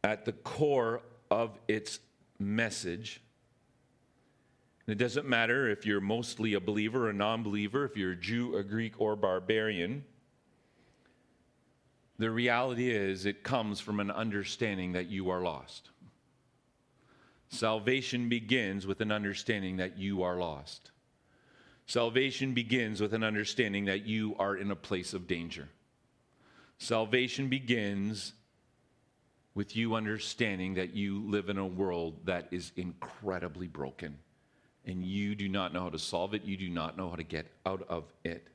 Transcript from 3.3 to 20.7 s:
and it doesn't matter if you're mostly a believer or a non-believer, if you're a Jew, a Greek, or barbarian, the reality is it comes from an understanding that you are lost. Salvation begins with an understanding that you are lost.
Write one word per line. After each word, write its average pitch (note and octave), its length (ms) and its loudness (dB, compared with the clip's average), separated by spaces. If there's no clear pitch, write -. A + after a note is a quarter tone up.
and A2 60 0
it G#2 100 2
doesn't B2+ 240 2
matter A#2+ 420 4
if G#2 160 0
you're G#2 160 4
mostly A2 540 0
a G2 60 4
believer A2 460 2
or G#2+ 40 2
a G#2 40 -2
non-believer, G#2 720 0
if B2+ 120 -4
you're F#2 160 0
a F2 40 -4
Jew, A2+ 400 -2
a G2+ 60 0
Greek, A2 380 -2
or G#2+ 160 2
barbarian, G#2 880 2
the A2+ 120 2
reality A#2+ 600 2
is G2 360 0
it G2+ 160 -2
comes A2 380 0
from G#2 200 -2
an G2+ 100 0
understanding G2+ 840 -2
that F2+ 160 -2
you F#2+ 200 -2
are F2+ 120 2
lost. D#2+ 500 -4
Salvation A#2 800 2
begins A2 580 2
with F#2+ 140 -2
an G#2+ 120 2
understanding G2 640 -2
that F#2 220 -2
you F#2+ 240 0
are F2+ 140 2
lost. D#2 540 -6